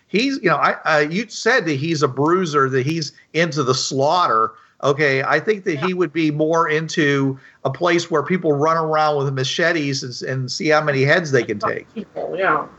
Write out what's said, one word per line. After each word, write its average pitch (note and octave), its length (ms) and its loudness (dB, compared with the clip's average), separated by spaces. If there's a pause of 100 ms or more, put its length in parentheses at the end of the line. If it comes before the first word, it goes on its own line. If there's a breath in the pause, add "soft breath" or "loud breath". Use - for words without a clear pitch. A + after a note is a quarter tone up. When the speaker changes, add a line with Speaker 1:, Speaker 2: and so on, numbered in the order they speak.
Speaker 1:
He's, C4+ 340 -2
you F#3+ 80 0
know, D3+ 60 4
I, C#3+ 200 0 (100)
I, D3+ 160 4
you F3 260 -2
said B3+ 380 0
that D#3+ 100 0
he's D3 280 -2
a D3 40 4
bruiser, D3 640 2
that B2+ 160 0
he's D#3+ 260 -4 (220 soft breath)
into D#3 300 0
the B2 120 2
slaughter. C3+ 800 0 (280 soft breath)
Okay, C#3 420 2
I D3 180 2
think G#3 240 -2
that E3+ 200 -2
he F#3 80 -2
would F3 200 -2
be D#3+ 180 0
more D#3 380 0
into C#3+ 680 0 (280 loud breath)
a C#3+ 40 -2
place E3+ 400 0
where D3+ 140 0
people E3+ 300 0
run D#3 240 2
around D#3 400 2
with C#3 160 0
machetes C#3 680 -2 (220)
and, F3 80 -6
and C3 200 -6
see D#3 180 -2
how D3+ 120 6
many C#3 220 0
heads D#3 280 2
they B2 120 4
can G#2+ 160 -6
take. - 340 -6
Speaker 2:
People, D#3 440 -8
yeah. D#3 280 0 (140)